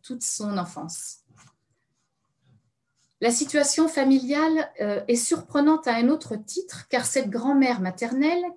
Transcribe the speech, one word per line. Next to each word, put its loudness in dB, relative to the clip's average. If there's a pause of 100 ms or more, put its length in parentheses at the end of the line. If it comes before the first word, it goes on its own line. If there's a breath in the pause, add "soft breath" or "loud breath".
toute -12
son -6
enfance. -10 (2000)
La 4
situation 2
familiale, 2 (120)
euh, -2
est 4
surprenante 2
à 2
un 4
autre -2
titre, -10
car 0
cette -2
grand-mère 2
maternelle, 0 (120)